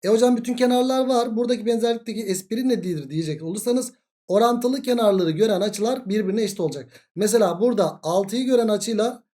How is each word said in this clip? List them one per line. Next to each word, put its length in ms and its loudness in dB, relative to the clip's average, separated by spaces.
"E 40 -2
hocam 300 4
bütün 180 -4
kenarlar 500 2
var. 320 0
Buradaki 280 -2
benzerlikteki 580 -2
espri 460 -4
nedir?" 400 -2
diyecek 340 -4
olursanız 500 -4
orantılı 540 2
kenarları 500 2
gören 300 2
açılar 480 -2
birbirine 340 0
eşit 160 -6
olacak. 560 -6
Mesela 440 2
burada 440 0
altıyı 420 -2
gören 220 2
açıyla 560 -2